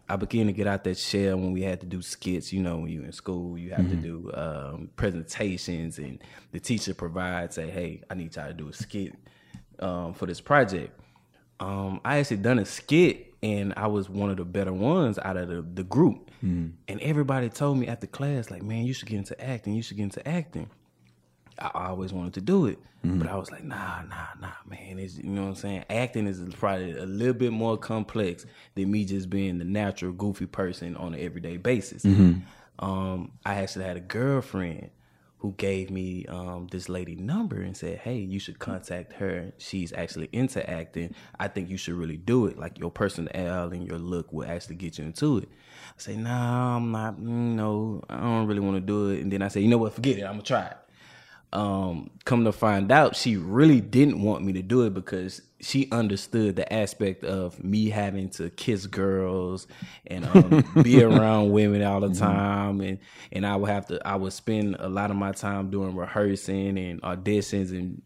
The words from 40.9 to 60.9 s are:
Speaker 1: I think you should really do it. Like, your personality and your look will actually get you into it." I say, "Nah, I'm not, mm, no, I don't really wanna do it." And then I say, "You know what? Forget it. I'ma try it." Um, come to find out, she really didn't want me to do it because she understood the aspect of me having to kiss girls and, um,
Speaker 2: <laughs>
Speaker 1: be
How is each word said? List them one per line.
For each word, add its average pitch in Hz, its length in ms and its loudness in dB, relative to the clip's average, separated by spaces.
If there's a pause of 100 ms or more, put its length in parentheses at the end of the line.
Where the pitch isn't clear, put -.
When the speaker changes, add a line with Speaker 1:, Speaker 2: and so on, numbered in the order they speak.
Speaker 1:
I 98 100 -2
think 92 220 -6
you 95 80 -6
should 85 160 -6
really 80 240 -6
do 113 280 2
it. - 120 -4
Like, 85 200 -12
your 87 120 -6
personality 87 880 -4
and 87 80 -6
your 85 120 -8
look 85 320 -6
will 78 200 -6
actually 85 260 -8
get 87 220 -10
you 76 80 -8
into 131 320 0
it." - 100 -6 (480)
I - 40 -20
say, 104 160 -10
"Nah, 120 600 0
I'm 117 140 0
not, 110 280 -4
mm, 117 360 0
no, 107 560 -2
I 64 100 -6
don't 113 260 2
really 104 140 0
wanna 98 200 2
do 104 300 0
it." 85 120 0
And 98 100 -2
then 98 80 0
I 98 80 0
say, 101 140 0
"You 110 60 8
know 120 100 8
what? 110 160 0
Forget 117 240 0
it. 101 60 -6
I'ma 104 180 -8
try 107 240 0
it." - 100 -14 (760)
Um, 95 580 -2 (140)
come 120 200 4
to 107 80 4
find 101 380 2
out, 143 260 8
she 113 200 2
really 120 440 8
didn't 104 400 6
want 101 240 2
me 98 100 0
to 95 80 -2
do 117 200 4
it 107 100 4
because 92 480 -6 (200)
she 135 300 0
understood 107 640 2
the 92 140 -2
aspect 101 540 -2
of 90 400 -4
me 107 240 4
having 101 420 -2
to 87 200 -6
kiss 101 360 -2
girls 95 800 0 (420)
and, 92 180 -6
um, 175 380 10 (100)
Speaker 2:
<laughs> 165 80 10
Speaker 1:
be 123 200 12